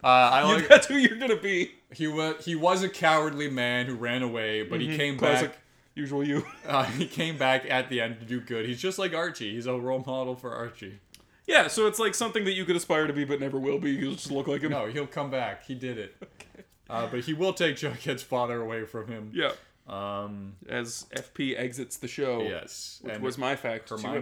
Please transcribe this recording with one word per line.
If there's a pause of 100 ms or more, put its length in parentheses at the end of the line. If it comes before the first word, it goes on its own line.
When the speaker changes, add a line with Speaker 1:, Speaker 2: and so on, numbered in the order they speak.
Speaker 1:
Uh,
I
Speaker 2:
You,
Speaker 1:
like
Speaker 2:
that's
who
you're
gonna
be. (220)
Speaker 1:
He
wa-, (100)
he
was
a
cowardly
man
who
ran
away,
but
he
Speaker 2:
Mm-hmm.
Speaker 1:
came
Speaker 2:
Classic.
Speaker 1:
back. (360)
Speaker 2:
Usual
you. (100)
<laughs>
Speaker 1:
Uh,
he
came
back
at
the
end
to
do
good.
He's
just
like
Archie.
He's
a
role
model
for
Archie. (460)
Speaker 2:
Yeah,
so
it's,
like,
something
that
you
could
aspire
to
be
but
never
will
be.
You'll
just
look
like
him.
Speaker 1:
No,
he'll
come
back.
He
did
it.
Speaker 2:
<laughs> (600)
Okay.
Speaker 1:
Uh,
but
he
will
take
Jughead's
father
away
from
him.
Speaker 2:
Yeah. (380)
Speaker 1:
Um, (160)
Speaker 2:
As
F
P
exits
the
show.
Speaker 1:
Yes.
Speaker 2:
Which
Speaker 1:
And
Speaker 2:
was
my
fact
two
Speaker 1:
Hermione